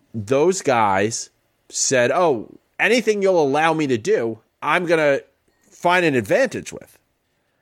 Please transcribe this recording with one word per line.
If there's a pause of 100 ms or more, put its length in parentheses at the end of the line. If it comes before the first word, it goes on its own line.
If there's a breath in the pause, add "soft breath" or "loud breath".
(160)
those
guys (400)
said,
"Oh, (220)
anything
you'll
allow
me
to
do, (240)
I'm
gonna (500)
find
an
advantage
with." (640)